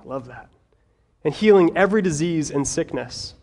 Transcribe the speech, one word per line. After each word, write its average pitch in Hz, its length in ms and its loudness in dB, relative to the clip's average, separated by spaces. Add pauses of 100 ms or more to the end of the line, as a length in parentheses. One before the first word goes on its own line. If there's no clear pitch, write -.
love 131 220 -12
that, 117 240 -20 (760)
"and 151 80 -2
healing 196 420 4
every 202 280 2
disease 160 480 -2
and 143 180 -4
sickness. - 760 -8